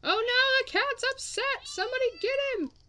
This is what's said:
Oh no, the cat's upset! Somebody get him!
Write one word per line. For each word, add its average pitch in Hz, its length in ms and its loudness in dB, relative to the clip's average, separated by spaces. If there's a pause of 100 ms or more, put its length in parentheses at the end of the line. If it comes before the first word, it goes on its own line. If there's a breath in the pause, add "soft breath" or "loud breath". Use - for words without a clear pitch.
Oh - 60 -4
no, 494 560 4
the - 60 -14
cat's 494 400 0
upset! 539 540 -4
Somebody 508 540 -2
get 523 180 0 (220)
him! 285 120 -4 (180)